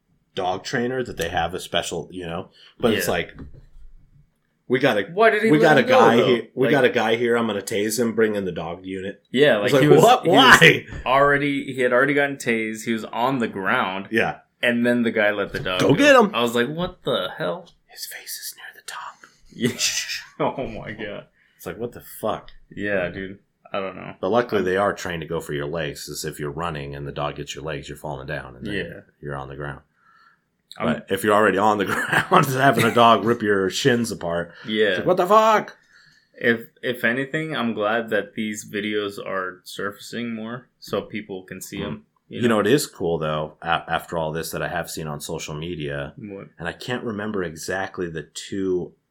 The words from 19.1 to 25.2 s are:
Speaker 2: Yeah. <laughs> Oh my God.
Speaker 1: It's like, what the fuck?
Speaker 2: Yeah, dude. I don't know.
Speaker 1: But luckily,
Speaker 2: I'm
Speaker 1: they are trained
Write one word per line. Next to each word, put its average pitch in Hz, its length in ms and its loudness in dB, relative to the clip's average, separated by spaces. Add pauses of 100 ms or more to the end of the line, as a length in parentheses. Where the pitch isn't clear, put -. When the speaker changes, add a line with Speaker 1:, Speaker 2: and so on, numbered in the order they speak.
Speaker 2:
Yeah. 117 240 -2
<laughs> - 800 -6
Oh 127 100 -6
my 110 260 -12
God. 104 320 -12 (320)
Speaker 1:
It's - 80 -16
like, 90 120 -10
what 120 140 -8
the - 80 -16 (220)
fuck? 95 300 -6 (220)
Speaker 2:
Yeah, 98 360 -4
dude. 95 300 -12 (340)
I 101 80 -4
don't 92 160 -8
know. 95 240 -14
Speaker 1:
But 92 80 -2
luckily, 113 300 2
Speaker 2:
I'm 92 60 0
Speaker 1:
they 92 120 0
are 101 160 2
trained 87 280 -8